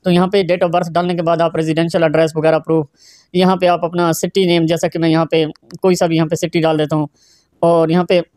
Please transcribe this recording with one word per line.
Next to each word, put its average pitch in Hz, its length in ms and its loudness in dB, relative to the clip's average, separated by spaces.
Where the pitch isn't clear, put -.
तो 185 60 0
यहाँ 175 160 2
पे 196 160 0
date 175 200 0
of 175 120 0
birth 175 160 0
डालने 175 240 -2
के 170 60 -4
बाद 165 200 0
आप 165 160 0
रेजिडेंशियल 165 460 0
एड्रेस 160 340 0
वगैरह 156 220 2
प्रूफ, 160 280 -2
यहाँ 185 240 2
पे 175 100 0
आप 175 160 2
अपना 175 300 -2
सिटी 185 340 -2
नेम, 170 180 2
जैसा 165 220 -2
कि 165 120 -4
मैं 165 100 0
यहाँ 160 220 2
पे 160 140 2
कोई 185 140 2
सा 175 120 0
भी 165 80 0
यहाँ 160 120 0
पे 165 80 -2
सिटी 165 260 -4
डाल 156 160 0
देता 151 180 -2
हूँ, 151 120 -2
और 165 300 2
यहाँ 175 180 2
पे 180 120 2